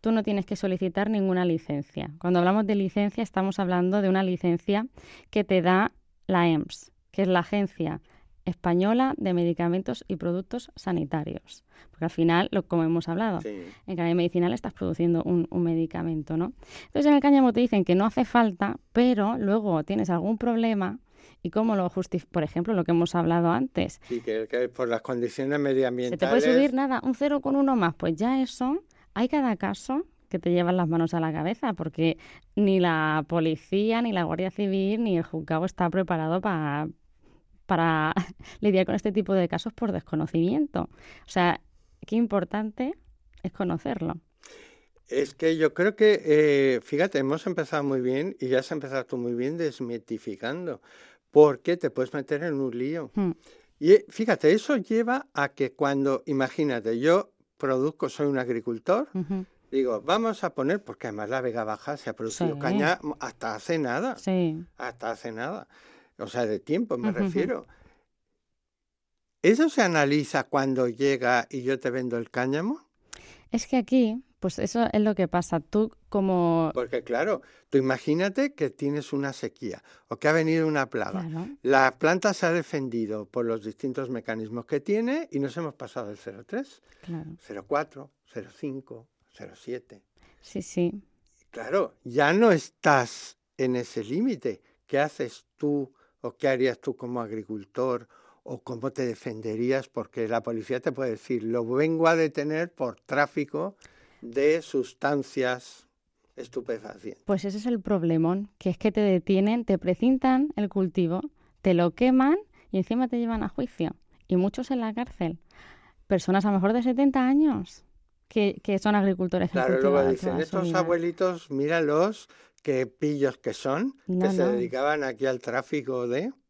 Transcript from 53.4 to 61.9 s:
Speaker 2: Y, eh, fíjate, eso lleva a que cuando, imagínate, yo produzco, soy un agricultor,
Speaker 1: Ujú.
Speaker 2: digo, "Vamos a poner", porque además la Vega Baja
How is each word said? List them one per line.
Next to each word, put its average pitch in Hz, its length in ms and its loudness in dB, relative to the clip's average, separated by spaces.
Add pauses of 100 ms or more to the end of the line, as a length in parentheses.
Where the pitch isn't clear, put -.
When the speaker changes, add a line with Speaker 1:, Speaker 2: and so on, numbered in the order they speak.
Speaker 2:
Y, 180 140 6
eh, 208 160 8
fíjate, 202 440 2
eso 220 240 2
lleva 233 580 -2
a 143 160 0
que 135 220 -4
cuando, 139 540 0
imagínate, 127 720 -2
yo 165 340 2 (240)
produzco, 135 540 -2
soy 147 160 -4
un 139 120 0
agricultor, 123 760 -2
Speaker 1:
Ujú. 185 320 -6 (240)
Speaker 2:
digo, 123 320 -2
"Vamos 214 420 -2
a 165 100 -4
poner", 160 300 -2
porque - 220 -12
además 107 240 -8
la 131 100 -4
Vega 117 240 -4
Baja 107 320 -8